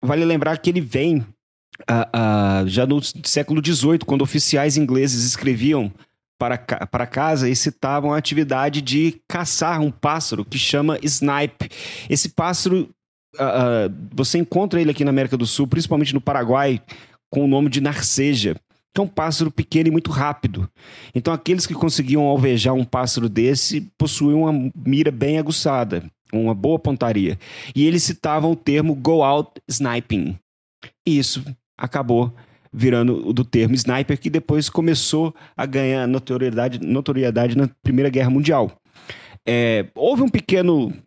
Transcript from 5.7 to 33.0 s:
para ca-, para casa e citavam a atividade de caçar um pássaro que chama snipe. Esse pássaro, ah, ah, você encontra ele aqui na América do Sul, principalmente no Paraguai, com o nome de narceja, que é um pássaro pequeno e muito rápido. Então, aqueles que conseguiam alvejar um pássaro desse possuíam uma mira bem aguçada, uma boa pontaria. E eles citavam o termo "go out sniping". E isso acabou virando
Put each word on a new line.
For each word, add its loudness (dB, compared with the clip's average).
para -2
ca-, -8
para -4
casa 0
e 0
citavam -2
a 0
atividade -2
de 0
caçar -2
um 0
pássaro -4
que -8
chama 0
snipe. -2
Esse 0
pássaro, 0
ah, 0
ah, -6
você 0
encontra 0
ele 2
aqui 0
na 2
América 0
do 0
Sul, 0
principalmente 0
no 2
Paraguai, 0
com 0
o 4
nome 4
de 0
narceja, 0
que 0
é 2
um -2
pássaro -2
pequeno 0
e 4
muito 0
rápido. -4
Então, 0
aqueles -2
que -6
conseguiam 0
alvejar 2
um 0
pássaro -2
desse 0
possuíam 2
uma 0
mira 0
bem 0
aguçada, -2
uma 0
boa 0
pontaria. 0
E 4
eles 2
citavam 0
o 0
termo 2
"go 2
out 2
sniping". -4
E 2
isso -2
acabou 0
virando 2